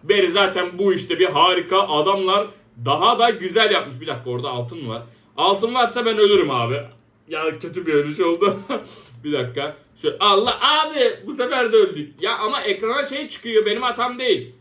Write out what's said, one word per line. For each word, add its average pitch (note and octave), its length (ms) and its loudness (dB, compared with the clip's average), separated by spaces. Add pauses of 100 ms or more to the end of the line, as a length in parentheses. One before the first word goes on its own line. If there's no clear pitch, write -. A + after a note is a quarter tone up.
Barry F#3 280 2
zaten F#3 460 0
bu G3 160 2
işte E3 260 -4
bir F#3+ 60 6
harika. F3+ 600 2
Adamlar F#3+ 600 0 (380)
daha F3+ 340 2
da A#3 100 6
güzel G3+ 420 0
yapmış. C#3 300 -4
Bir D#3 60 -10
dakika, B2+ 220 -8
orada B2 200 -6
altın B2 400 -8
var. A2 120 -8 (360)
Altın G3 360 2
varsa A#3+ 320 0
ben A3+ 120 0
ölürüm G3 340 4
abi. A#2+ 300 -2 (480)
Ya, D#3 300 -4
kötü E3+ 260 -8
bir D#3 80 0
ölüş D3 260 0
oldu. F#3 360 2 (140)
<laughs> - 540 -10
Bir D3 100 -4
dakika. C3 440 -4 (240)
Şöyle, A3 180 -2
Allah G#3 420 4
abi, D4+ 400 2 (260)
bu D4 60 -10
sefer B3 380 -2
de A3 40 2
öldük. E3 460 2
Ya A3 160 -2
ama A3+ 240 -4
ekrana A3 440 -2
şey C#4 220 -8
çıkıyor. A3 380 0
Benim G#3+ 160 0
hatam B3 380 -2
değil. F#3+ 420 -2